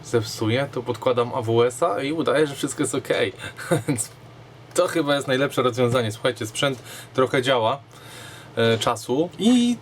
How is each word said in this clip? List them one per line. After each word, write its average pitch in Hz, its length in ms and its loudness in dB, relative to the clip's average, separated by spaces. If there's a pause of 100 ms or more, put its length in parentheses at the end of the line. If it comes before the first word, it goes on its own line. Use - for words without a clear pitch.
zepsuje, 117 680 0
to 123 100 -4
podkładam 120 520 0
A 123 80 -2
W 113 240 4
S-a 170 360 0
i 143 100 -2
udaje, 147 340 2
że 139 80 -8
wszystko 143 280 -4
jest - 120 -2
okej. 117 380 0 (380)
<laughs> 156 180 0
Więc 127 200 -2 (680)
to 175 140 2
chyba 143 260 0
jest 135 140 -2
najlepsze 131 340 0
rozwiązanie. 120 500 2
Słuchajcie, 117 340 -4
sprzęt 135 320 -2 (360)
trochę 131 280 2
działa, 131 360 2 (800)
e, 113 220 4
czasu 127 600 0
i 240 440 4